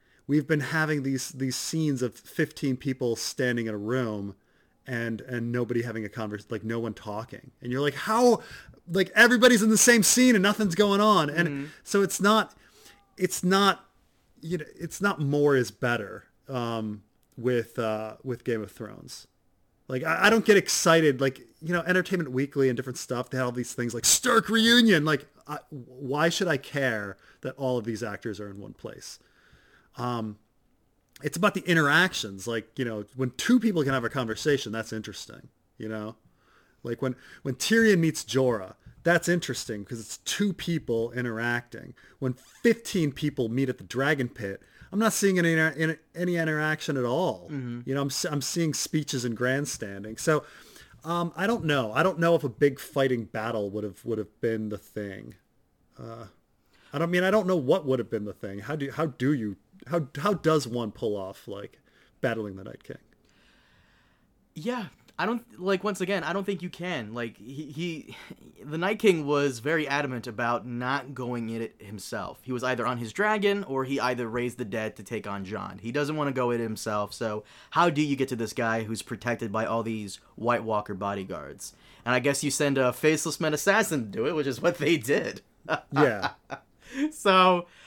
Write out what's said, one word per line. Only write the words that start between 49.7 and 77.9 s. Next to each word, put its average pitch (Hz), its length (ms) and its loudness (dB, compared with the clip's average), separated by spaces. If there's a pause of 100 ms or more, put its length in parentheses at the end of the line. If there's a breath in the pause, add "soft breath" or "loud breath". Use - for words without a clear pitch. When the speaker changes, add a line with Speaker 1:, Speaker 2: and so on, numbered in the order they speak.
Speaker 1:
So, 156 260 2 (600 loud breath)
um, 170 320 -2
I 190 120 -2
don't 226 180 0
know. 131 260 0
I 139 120 2
don't 180 160 2
know 170 160 6
if 156 80 2
a 135 60 0
big 139 300 2
fighting 127 460 0
battle 107 460 -4
would 104 120 -6
have, 98 220 -8
would 113 140 -2
have - 200 -8
been 110 300 -2
the 104 80 -6
thing. 104 560 -10 (640)
Uh, 117 260 -14 (680 soft breath)
I 143 60 -2
don't 170 100 0
mean, 180 140 2
I 190 80 4
don't 208 160 4
know 185 100 4
what 151 280 2
would 131 140 2
have 113 100 -4
been 104 160 -4
the 101 80 -10
thing. 101 260 -10
How 120 160 -6
do, 139 160 -4
how 160 160 -2
do 135 260 0
you, 107 220 -4 (320)
how, 151 200 -2 (120)
how 196 160 0
does 156 320 2
one 113 240 -4
pull 104 260 -4
off, 98 300 -10
like, 101 320 -14 (400 soft breath)
battling 110 360 -4
the 95 100 -16
Night - 180 -18
King? - 140 -16 (1600 soft breath)
Speaker 2:
Yeah, 208 340 -6 (300)
I 175 80 -2
don't, 226 340 -6
like, 190 240 0
once 202 180 -2
again, 185 220 -2
I 165 100 -2
don't 196 100 -2
think 185 180 -4
you 180 80 -8
can. 143 440 -8
Like, 117 240 -6
he, 135 340 -12
he, 160 460 -8 (460 loud breath)
the 151 140 -8
Night 202 220 -2
King 170 260 4
was 143 340 2
very 151 280 0
adamant 135 400 -2
about 120 400 -2
not 127 480 -4
going 120 340 -4
in 113 120 -6
it - 180 -8
himself. 101 640 -10
He 127 100 -8
was 123 120 -4
either 123 220 0
on 123 120 -2
his 113 160 -8
dragon 202 500 0
or 131 220 -4
he 135 140 -2
either 120 280 -2
raised 120 300 -4
the 123 80 -6
dead 110 320 -6
to 104 60 -16
take 107 220 -8
on 101 200 -6
Jon. 95 360 -8
He 113 100 -8
doesn't 147 240 -2
wanna 143 160 0
go 123 200 0
it 117 80 0
himself, 107 540 -4
so 107 300 -6 (280 loud breath)
how 170 180 4
do 151 120 0